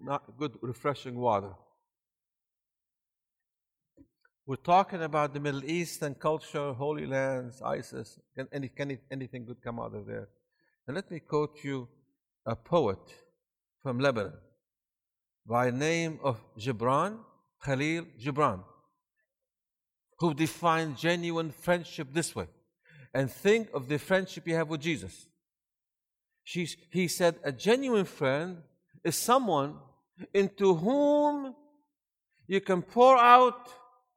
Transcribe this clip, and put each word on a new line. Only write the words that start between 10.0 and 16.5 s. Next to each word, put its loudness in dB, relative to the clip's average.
there? -12
And -8
let -10
me -10
quote -4
you -8
a -4
poet 0
from -4
Lebanon 0
by 2
name -2
of -2